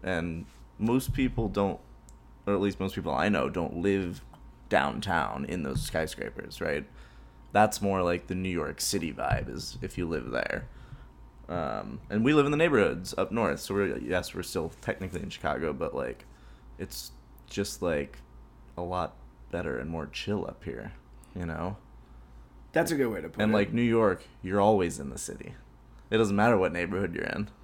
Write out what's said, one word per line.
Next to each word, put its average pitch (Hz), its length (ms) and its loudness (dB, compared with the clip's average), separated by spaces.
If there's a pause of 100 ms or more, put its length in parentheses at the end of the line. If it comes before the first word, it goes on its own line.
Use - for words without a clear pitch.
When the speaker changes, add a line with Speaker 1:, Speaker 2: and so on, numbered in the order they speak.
Speaker 1:
And 85 420 -2 (320)
most 120 360 2
people 123 340 0
don't, 98 320 0 (680)
or 101 80 2
at 95 80 2
least 98 180 0
most 95 160 -2
people 85 180 -2
I 78 160 2
know, 71 200 2
don't 82 280 -4
live 95 440 0 (480)
downtown 69 760 0
in 80 180 -4
those 67 200 -2
skyscrapers, - 760 -6
right? 76 240 -2 (680)
That's 104 300 4
more 95 220 2
like 87 240 2
the 92 80 -4
New 92 140 -2
York 78 320 -2
City 82 320 -2
vibe, - 400 -2
is - 280 -10
if - 160 -8
you 87 100 -2
live 65 240 -4
there. - 360 -2 (800)
Um, 55 520 -4 (100)
and 107 160 2
we 143 80 6
live 147 120 8
in 143 60 2
the 147 60 2
neighborhoods 104 600 4
up 95 140 0
north, 104 280 2
so - 160 -4
we're, 98 240 2
yes, 87 340 -2
we're 90 100 -6
still - 280 -4 (100)
technically 87 400 -4
in - 80 -8
Chicago, 76 440 -2
but, 71 220 -4
like, 62 300 -6 (540)
it's - 320 -10 (360)
just, - 360 -4
like, 76 340 -2 (580)
a 85 60 -6
lot 90 340 -4 (360)
better 82 260 -4
and 64 120 -6
more 80 180 -6
chill - 400 -4
up - 160 -14
here, 57 300 -8 (420)
you 87 100 -6
know? 85 320 -4 (960)
Speaker 2:
That's 165 200 2
a 160 40 0
good 135 120 4
way 101 140 -2
to 80 80 -8
put - 120 -2
Speaker 1:
And, 107 100 6
Speaker 2:
it. 107 40 6
Speaker 1:
like, 104 160 4
New 117 120 2
York, 113 420 4 (160)
you're 95 180 0
always 98 400 6
in 69 120 -8
the - 80 -10
city. - 340 -10 (560)
It 110 80 2
doesn't 104 180 4
matter 110 220 6
what 92 160 4
neighborhood 87 400 -2
you're - 120 -4
in. 101 240 -4 (140)